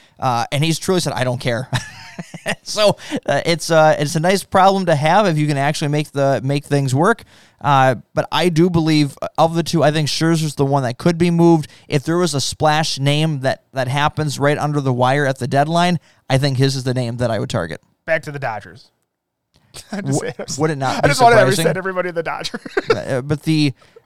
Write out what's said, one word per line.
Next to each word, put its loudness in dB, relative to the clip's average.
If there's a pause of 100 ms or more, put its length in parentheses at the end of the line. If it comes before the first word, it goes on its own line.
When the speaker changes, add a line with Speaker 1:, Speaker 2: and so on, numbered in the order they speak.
(180)
Speaker 1:
uh, -2
and -2
he's 0
truly 0
said, -4
"I -2
don't -4
care." -4
<laughs> -2 (840)
So, 0 (260)
uh, 0
it's, -2
uh, 6
it's -2
a 0
nice 0
problem 4
to 2
have 2
if 0
you 0
can 0
actually -2
make -2
the, 0
make -2
things 0
work. 2 (400)
Uh, 4 (180)
but -4
I 0
do 4
believe, 2
uh, -8 (100)
of 2
the 0
two, 0
I 4
think 0
Scherzer's 0
the 0
one 0
that -6
could 0
be 2
moved. 4 (200)
If -2
there -2
was 0
a 0
splash -2
name 0
that, -4
that -4
happens -2
right 2
under -2
the 0
wire 2
at -2
the -6
deadline, 2 (300)
I 2
think 0
his 2
is -8
the -2
name -4
that -2
I -2
would -4
target. -6 (240)
Speaker 2:
Back -2
to -12
the -10
Dodgers. -10 (500)
<laughs> -20 (180)
I -8
just -2
Speaker 1:
W-, -8 (160)
Speaker 2:
say, -8
Speaker 1:
would 0
it -4
not -4
Speaker 2:
I -6
Speaker 1:
be 2
Speaker 2:
just 0
wanted 6
to 6
Speaker 1:
surprising? 2
Speaker 2:
reset 0
everybody -4
in -10
the -4
Dodgers. -8 (160)
<laughs> -4
Speaker 1:
Uh, -2
but -4
the, 2 (340)